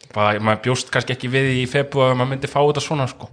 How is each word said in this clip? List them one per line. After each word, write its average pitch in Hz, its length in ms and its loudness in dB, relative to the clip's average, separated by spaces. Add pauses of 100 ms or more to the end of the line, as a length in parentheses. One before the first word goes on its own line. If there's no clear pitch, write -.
(120)
Bara, 104 280 2
maður 107 280 0
bjóst 127 240 -2
kannski 123 240 -2
ekki 123 160 -8
við 135 220 2
í 127 180 0
febrúar 139 400 2
að 127 80 2
maður 127 140 0
myndi 131 180 -6
fá 139 80 0
þetta 147 240 2
svona, 143 240 -2
sko. - 260 -12